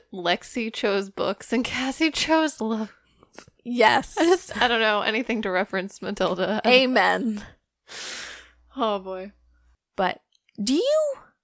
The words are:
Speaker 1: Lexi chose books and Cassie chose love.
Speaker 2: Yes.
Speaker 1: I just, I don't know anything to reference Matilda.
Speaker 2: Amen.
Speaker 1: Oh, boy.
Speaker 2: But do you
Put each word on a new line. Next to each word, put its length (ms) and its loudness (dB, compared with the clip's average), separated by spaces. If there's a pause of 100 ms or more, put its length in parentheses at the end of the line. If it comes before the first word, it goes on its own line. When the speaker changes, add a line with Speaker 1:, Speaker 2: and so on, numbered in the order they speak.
(120)
Speaker 1:
Lexi 600 -2
chose 380 -2
books 420 -4
and 120 2
Cassie 460 -2
chose 500 0
love. 320 -4 (720)
Speaker 2:
Yes. 560 4
Speaker 1:
I 60 6
just, 360 2
I 80 4
don't 120 2
know 220 2
anything 400 -2
to 80 -4
reference 500 -4
Matilda. 640 -2
Speaker 2:
Amen. 800 2 (1300)
Speaker 1:
Oh, 220 0
boy. 340 -10 (640)
Speaker 2:
But 240 -2 (420)
do 120 0
you 400 2 (300)